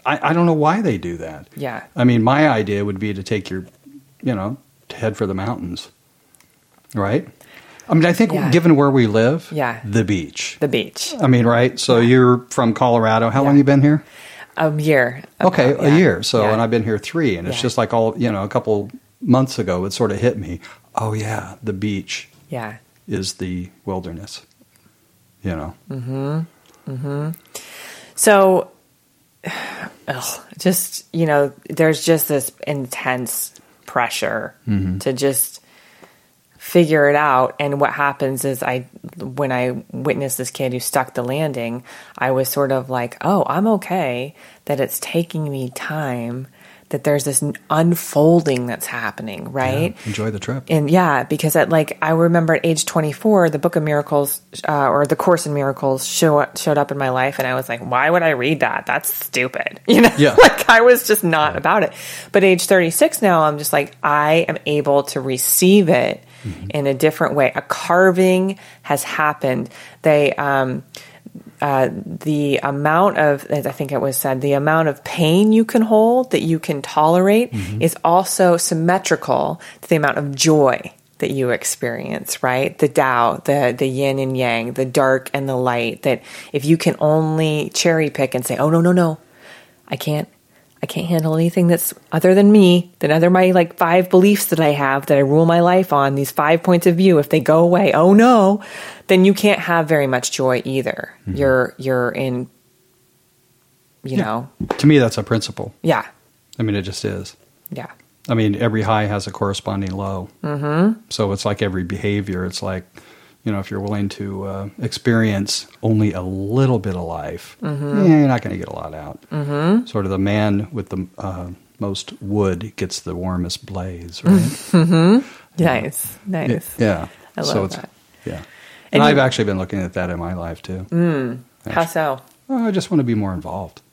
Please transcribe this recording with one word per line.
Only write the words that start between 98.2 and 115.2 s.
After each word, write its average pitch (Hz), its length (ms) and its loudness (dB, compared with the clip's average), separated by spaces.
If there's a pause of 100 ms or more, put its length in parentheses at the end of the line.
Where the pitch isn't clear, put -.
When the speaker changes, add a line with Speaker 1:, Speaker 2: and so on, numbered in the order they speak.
Speaker 2:
then 185 180 6
you 196 80 6
can't 202 260 2
have 170 280 0
very 151 180 2
much 127 260 -2
joy 131 340 0
either. 131 560 -6
Speaker 1:
Mm-hmm. 92 160 -6
Speaker 2:
You're, 131 420 2
you're 127 320 -2
in, 127 380 -6 (1500)
you 131 140 -6
Speaker 1:
Yeah. 113 80 0
Speaker 2:
know. 117 240 -6 (280)
Speaker 1:
To - 80 0
me, 147 140 8
that's 117 180 2
a 107 60 -4
principle. - 580 -4
Speaker 2:
Yeah. 139 240 0 (540)
Speaker 1:
I 123 40 -4
mean, 107 120 -2
it 101 80 -4
just 95 220 -10
is. 95 300 -8 (360)
Speaker 2:
Yeah. 123 160 -12 (420)
Speaker 1:
I 131 40 -2
mean, 110 220 0
every 113 260 -2
high 107 240 0
has 101 220 -6
a 101 40 -10
corresponding 98 600 -6
low. 98 380 -8 (140)
Speaker 2:
Mm-hmm. 151 560 -2 (100)
Speaker 1:
So 101 220 -2
it's 98 140 -6
like 104 160 -4
every 95 220 -2
behavior, 98 600 -4
it's 90 180 -10
like, 92 220 -8 (580)
you 113 80 -4
know, 101 80 -4
if 98 100 -10
you're 101 100 -8
willing 101 380 -4
to, 98 280 -10
uh, 98 240 -10 (120)
experience 110 880 -2 (160)